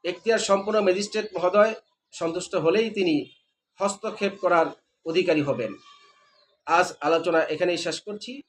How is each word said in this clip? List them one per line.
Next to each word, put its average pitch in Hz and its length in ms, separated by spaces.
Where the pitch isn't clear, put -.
এখতিয়ার 196 440
সম্পন্ন 196 340
ম্যাজিস্ট্রেট 202 520
মহোদয় 185 400
সন্তুষ্ট 170 420
হলেই 185 420
তিনি 175 180
হস্তক্ষেপ 202 640
করার 175 260
অধিকারী 165 360
হবেন। 120 300
আজ 170 200
আলোচনা 165 380
এখানেই 175 320
শেষ 160 200
করছি। 208 260